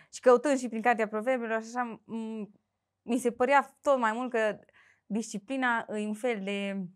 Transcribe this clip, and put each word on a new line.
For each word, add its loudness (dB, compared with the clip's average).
și -16
căutând 6
și -6
prin -6
Cartea 2
Proverbelor -2
și -14
așa, -6
m-, -8
mi 0
se 0
părea 2
tot 4
mai 0
mult -4
că 0
disciplina -2
e -4
un -6
fel -4
de -4